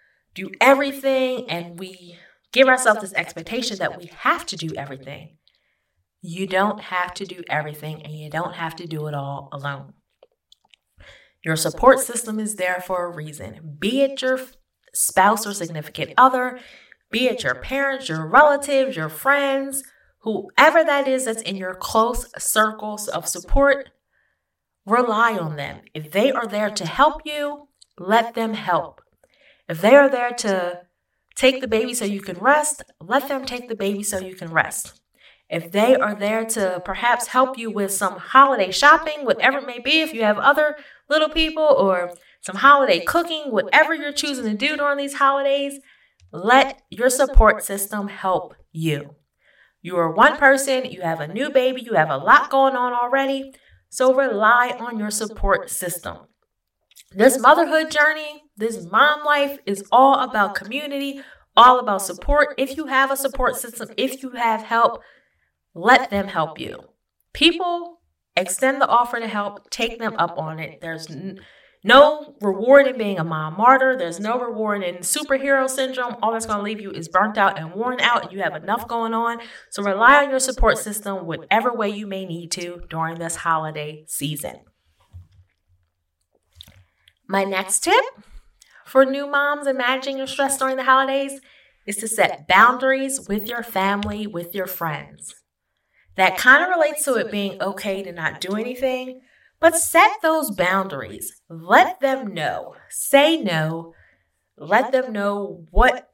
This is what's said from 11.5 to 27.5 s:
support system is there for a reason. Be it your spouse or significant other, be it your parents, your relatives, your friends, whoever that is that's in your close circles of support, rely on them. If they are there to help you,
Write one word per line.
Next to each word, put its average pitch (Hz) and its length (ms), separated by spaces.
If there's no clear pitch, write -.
support 233 420
system 220 400
is 208 160
there 180 260
for 180 240
a 170 100
reason. 151 640
Be 247 240
it 269 220
your 262 160
spouse 208 500
or 202 80
significant 160 640
other, 254 420
be 247 160
it 220 160
your 127 100
parents, 269 560
your 160 160
relatives, 277 680
your 156 140
friends, 277 720
whoever 311 600
that 285 240
is 262 180
that's 220 180
in 196 120
your 185 200
close 233 500
circles 214 680
of 170 200
support, 269 640
rely 226 520
on 160 180
them. 143 260
If 156 180
they 226 200
are - 160
there 208 240
to 190 140
help 294 400
you, 294 420